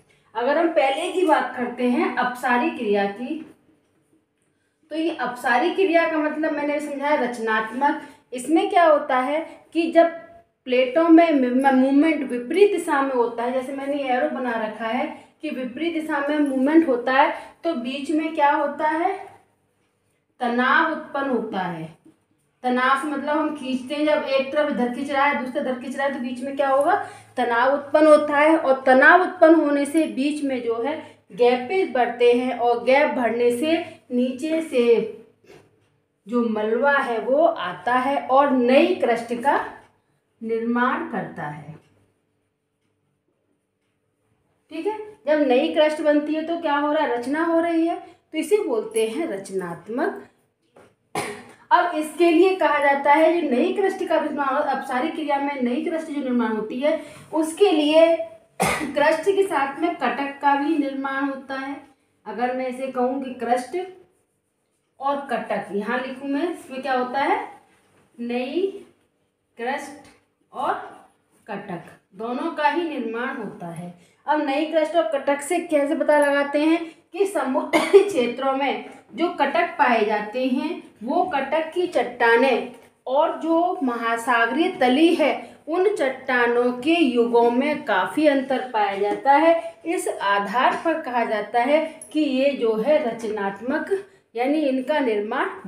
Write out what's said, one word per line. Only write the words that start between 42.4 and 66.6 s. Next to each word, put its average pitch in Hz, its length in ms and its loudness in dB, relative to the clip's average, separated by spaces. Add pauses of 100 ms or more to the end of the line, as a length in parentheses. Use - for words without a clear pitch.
ठीक 320 160 -6
है, 427 120 -4 (280)
जब 294 220 4
नई 294 260 4
क्रस्ट 302 280 2
बनती 294 320 2
है 320 120 -4
तो 339 140 -4
क्या 302 160 0
हो 294 160 0
रहा 311 120 0
है, 240 120 -2
रचना 277 280 -2
हो 330 160 2
रही 330 260 0
है, 339 100 -2 (360)
तो 311 60 -6
इसे 415 260 2
बोलते 220 440 -2
हैं 285 200 -6
रचनात्मक। 190 1000 -6 (1400)
अब 349 260 2
इसके 339 340 0
लिए 370 260 6
कहा 294 220 2
जाता 285 340 4
है 339 280 4
जो 247 100 -2
नई 247 220 0
क्रस्ट 381 360 -2
का 311 120 2
निर्माण, 285 360 -2
अपसारी 262 540 -2
क्रिया 285 280 -2
में 277 240 -4
नई 247 220 -2
क्रस्ट 320 260 -6
जो 277 120 -6
निर्माण 240 300 -2
होती 220 280 -6
है 302 200 0 (340)
उसके 320 360 2
लिए 320 460 4
<coughs> - 460 -8
क्रस्ट 311 640 0
के 392 180 2
साथ 285 360 -4
में 330 160 -2
कटक 277 460 -6
का 285 140 4
भी 302 220 0
निर्माण 269 500 -2
होता 269 280 -10
है। 277 200 -8 (500)
अगर 247 300 -4
मैं 262 120 -6
इसे 262 200 -8
कहूँ 262 360 -2
कि 254 120 -10
क्रस्ट 240 400 -2 (1200)
और 277 260 -2
कटक, - 460 -4
यहाँ 226 280 -4
लिखूँ 262 280 -10
मैं, 294 220 -2
इसमें 262 320 -12